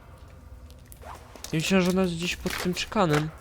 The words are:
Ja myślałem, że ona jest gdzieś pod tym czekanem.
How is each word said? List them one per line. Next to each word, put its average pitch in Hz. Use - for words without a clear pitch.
Ja 160
myślałem, 180
że 180
ona 190
jest 180
gdzieś 170
pod -
tym 180
czekanem. 156